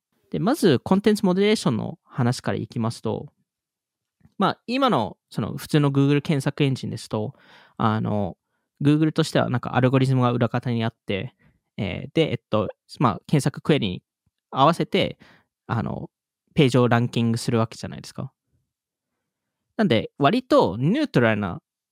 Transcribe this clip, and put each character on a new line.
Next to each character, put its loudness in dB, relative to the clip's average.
で、 -4
ま 0
ず 4
コ 0
ン 2
テ 4
ン 2
ツ 0
モ 2
デ 2
レ 2
ー 2
シ -2
ョ 2
ン 0
の -8
話 -2
か -4
ら -4
い -6
き -8
ま -2
す -12
と、 -6
ま 2
あ、 -4
今 0
の 0
そ -6
の -6
普 -12
通 4
の 2
Google 2
検 -2
索 -2
エ 2
ン -2
ジ -8
ン -8
で -8
す -16
と、 -6
あ 0
の、 -4
Google 2
と 0
し -8
て 0
は 0
な -2
ん -10
か -6
ア 2
ル 4
ゴ 4
リ 2
ズ 2
ム 2
が 2
裏 -2
方 -6
に -2
あ -4
っ -10
て、 -6
え -8
ー、 -20
で、 0
え -4
っ -6
と、 0
ま 2
あ、 -4
検 2
索 -4
ク 2
エ 2
リ -2
に -8
合 4
わ 6
せ -4
て、 -2
あ -4
の、 -8
ペ 4
ー 4
ジ 2
を 6
ラ 2
ン 0
キ -4
ン 0
グ 0
す -8
る 2
わ 0
け -20
じ -12
ゃ -10
な -14
い -14
で -18
す -20
か。 -10
な 2
ん 4
で、 0
割 2
と 2
ニ 0
ュ 0
ー 0
ト 0
ラ 4
ル -2
な -6